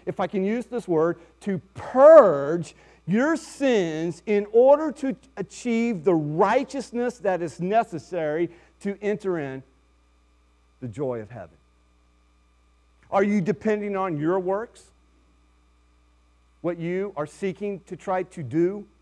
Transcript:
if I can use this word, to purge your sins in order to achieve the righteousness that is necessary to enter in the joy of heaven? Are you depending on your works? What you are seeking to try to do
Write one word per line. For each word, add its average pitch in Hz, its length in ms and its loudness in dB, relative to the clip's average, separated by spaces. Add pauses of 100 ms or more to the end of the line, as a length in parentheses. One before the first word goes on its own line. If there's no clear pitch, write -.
if - 140 -8
I 185 80 -4
can 190 160 -4
use 226 220 -4
this 240 220 -8
word, 170 320 0 (220)
to 190 200 -4 (140)
purge 175 1000 6 (300)
your 254 300 0
sins 175 880 -2
in 208 260 0
order 285 420 4
to 262 220 -6 (200)
achieve 226 680 -4
the 180 120 2
righteousness 226 1040 -2
that 185 220 -4
is 170 180 -10
necessary 175 880 -4 (320)
to 202 200 -8
enter 196 360 -6
in 135 240 -10 (1200)
the 127 60 -10
joy 123 320 -8
of 107 100 -14
heaven? 95 260 -20 (1600)
Are 196 120 2
you 208 180 0
depending 208 540 -4
on 190 240 -4
your 170 200 -2
works? 190 460 -6 (1800)
What 170 180 -6
you 185 360 -6
are 151 120 -6
seeking 202 600 -8
to 185 80 -14
try 185 280 -6
to - 200 -14
do 175 420 -4 (160)